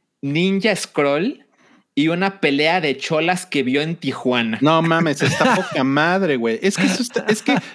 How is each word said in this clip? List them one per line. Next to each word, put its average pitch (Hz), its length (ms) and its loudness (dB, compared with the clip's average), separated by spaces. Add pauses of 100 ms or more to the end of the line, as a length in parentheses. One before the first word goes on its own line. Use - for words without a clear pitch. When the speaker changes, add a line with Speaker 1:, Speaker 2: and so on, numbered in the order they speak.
(220)
Speaker 1:
Ninja 190 540 0
Scroll 156 640 -2 (560)
y 147 120 2
una 190 320 -2
pelea 151 420 2
de 139 160 -2
cholas 165 480 -2
que - 160 -2
vio 127 200 0
en 165 160 -4
Tijuana. 120 640 -2
Speaker 2:
No 160 200 4
mames, 165 400 0
está 233 340 2
Speaker 1:
<laughs> 185 140 -2
Speaker 2:
poca 147 140 -2
madre, 156 540 2
güey. 113 240 0
Es 196 160 0
que 185 80 2
eso 190 180 0
está, - 240 -6
es 220 160 0
que, - 120 2 (200)